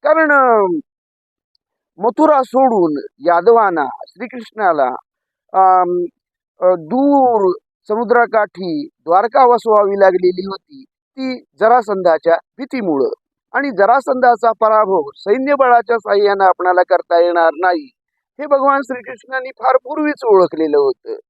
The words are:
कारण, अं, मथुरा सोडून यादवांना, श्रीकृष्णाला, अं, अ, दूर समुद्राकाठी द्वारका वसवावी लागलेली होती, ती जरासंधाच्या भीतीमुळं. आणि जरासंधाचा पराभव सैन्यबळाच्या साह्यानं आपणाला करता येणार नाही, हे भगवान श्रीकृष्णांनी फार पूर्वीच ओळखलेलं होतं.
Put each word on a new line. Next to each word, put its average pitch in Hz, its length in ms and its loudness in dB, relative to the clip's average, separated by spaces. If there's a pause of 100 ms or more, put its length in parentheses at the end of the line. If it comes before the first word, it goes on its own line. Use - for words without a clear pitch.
कारण, 302 300 0
अं, 220 460 0 (1160)
मथुरा 277 460 2
सोडून 220 600 0 (160)
यादवांना, 175 680 2 (220)
श्रीकृष्णाला, 196 800 -4 (640)
अं, 180 520 2 (560)
अ, 180 180 2
दूर 240 760 0 (340)
समुद्राकाठी 208 1000 -2 (160)
द्वारका 220 400 2
वसवावी 208 560 2
लागलेली 180 460 0
होती, 269 380 -16
ती - 600 -12 (160)
जरासंधाच्या 190 760 0 (220)
भीतीमुळं. 185 540 -4 (400)
आणि 277 180 -4
जरासंधाचा 240 840 0
पराभव 214 500 0 (120)
सैन्यबळाच्या 247 840 0
साह्यानं 202 460 0
आपणाला 180 380 2
करता 175 380 0
येणार 170 340 2
नाही, 165 360 -4 (500)
हे 294 60 -10
भगवान 277 380 0
श्रीकृष्णांनी 254 680 -10
फार 262 340 -2
पूर्वीच 302 400 -6
ओळखलेलं 160 540 2
होतं. 139 360 -2 (140)